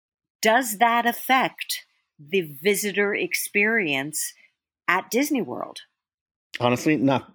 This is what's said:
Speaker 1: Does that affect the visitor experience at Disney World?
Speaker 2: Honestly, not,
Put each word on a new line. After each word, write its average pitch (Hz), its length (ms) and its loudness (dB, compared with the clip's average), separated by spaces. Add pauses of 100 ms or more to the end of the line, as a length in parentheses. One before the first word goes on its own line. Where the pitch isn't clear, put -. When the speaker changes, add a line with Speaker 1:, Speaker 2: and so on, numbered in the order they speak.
(420)
Speaker 1:
Does 220 380 2
that 233 260 4
affect - 800 -2 (340)
the 156 220 -2 (200)
visitor 202 540 0
experience 170 1160 -2 (540)
at 185 220 0
Disney 277 320 0
World? 123 380 -8 (800)
Speaker 2:
Honestly, 123 380 2
not, 131 380 0